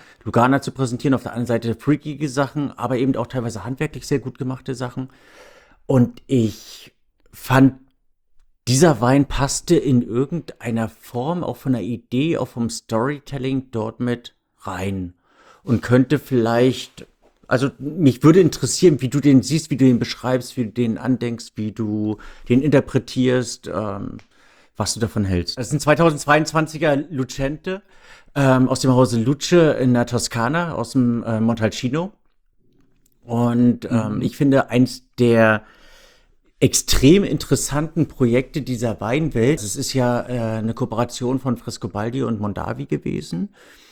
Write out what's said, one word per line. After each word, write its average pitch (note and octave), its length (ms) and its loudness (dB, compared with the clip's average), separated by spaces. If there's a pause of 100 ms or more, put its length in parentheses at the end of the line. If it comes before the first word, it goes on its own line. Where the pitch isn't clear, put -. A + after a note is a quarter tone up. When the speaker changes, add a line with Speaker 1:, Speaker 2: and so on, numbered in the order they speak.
(240)
Speaker 1:
Lugana B2 360 2
zu - 120 -8
präsentieren, B2+ 420 -2
auf A#2 80 -2
der A#2+ 100 -10
anderen A#2 140 -6
Seite A#2 300 -2
freakige D3 520 -4
Sachen, C#3 440 -4
aber A#2+ 260 -4
eben C3 180 0
auch A2+ 120 -4
teilweise A2+ 360 -8
handwerklich C3 420 -8
sehr C#3+ 120 -2
gut - 180 -10
gemachte C3 380 -8
Sachen. B2+ 340 -10 (800)
Und B2 400 0
ich - 680 -4 (400)
fand, C3 420 4 (920)
dieser C3 320 4
Wein C3 260 4
passte - 500 0
in B2+ 260 2
irgendeiner A#2 840 -6
Form, D3 560 -8
auch A#2+ 120 -6
von - 160 -2
der A#2 100 -2
Idee, B2 540 -4
auch - 120 -4
vom A#2 200 -4
Storytelling C3 1000 -6
dort A2 300 -6
mit A#2+ 340 -6 (280)
rein. F#2+ 520 -6 (480)
Und A#2 200 0
könnte B2+ 380 2
vielleicht, A#2+ 880 0 (420)
also C3 300 0
mich D3 440 2
würde D#3+ 180 8
interessieren, D#3+ 600 4
wie C3 80 -2
du C#3+ 120 -2
den C3+ 220 6
siehst, D#3 280 -4
wie C#3+ 60 -2
du B2 80 4
den B2+ 140 6
beschreibst, B2 580 -4
wie B2 100 -4
du G#2 60 -10
den A#2 260 -2
andenkst, A#2 580 -4
wie G#2+ 160 -6
du G#2+ 460 -4 (300)
den B2 140 4
interpretierst, B2+ 1120 0
ähm, G2+ 460 -8 (580)
was - 180 -4
du A2 60 -10
davon G#2 240 -2
hältst. F2+ 340 -2
Das B2+ 100 -8
ist - 40 -10
ein D3 80 0
zweitausendzweiundzwanziger D3+ 1160 2 (140)
Lucente, D3 720 -6 (520)
ähm, C3 340 4
aus B2+ 120 -2
dem C3 120 2
Hause B2 280 4
Luce - 600 2
in B2+ 140 4
der A#2+ 120 2
Toskana, C3 680 -2
aus A#2 180 -6
dem, A#2+ 320 2
äh, A2+ 160 -2
Montalcino. A#2 720 -2 (1120)
Und, A#2+ 640 2
ähm, G#2+ 260 0
Speaker 2:
Mhm. A#2+ 60 -4
Speaker 1:
ich - 140 -4
finde, C#3 340 2
eins B2 340 2 (140)
der A2+ 460 4 (960)
extrem - 640 4
interessanten - 840 -2
Projekte B2+ 560 -2
dieser A#2 380 -4
Weinwelt, C3 640 0
es G2+ 140 -8
ist C3+ 180 -6
ja, B2 340 0
äh, A2+ 300 -4
eine A2+ 160 -4
Kooperation A#2+ 680 -4
von C3 160 -2
Frescobaldi A#2 640 -6
und A2+ 180 -4
Mondavi A2+ 460 -6
gewesen, E3 640 -6 (420)